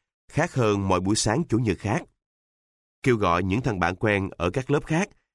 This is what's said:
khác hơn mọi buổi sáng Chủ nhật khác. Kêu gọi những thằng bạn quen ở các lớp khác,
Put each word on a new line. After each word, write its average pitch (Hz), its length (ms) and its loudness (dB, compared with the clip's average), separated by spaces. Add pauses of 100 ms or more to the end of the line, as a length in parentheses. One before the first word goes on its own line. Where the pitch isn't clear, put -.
(280)
khác - 260 -2
hơn 101 340 2
mọi 90 120 4
buổi 98 160 0
sáng 127 320 0
Chủ 113 100 0
nhật 110 200 0
khác. 110 240 -4 (1000)
Kêu 123 140 4
gọi 92 280 2
những 95 160 0
thằng 110 200 -2
bạn 90 160 0
quen 101 340 0
ở 85 200 -4
các 131 200 -6
lớp 147 160 0
khác, 165 220 0 (260)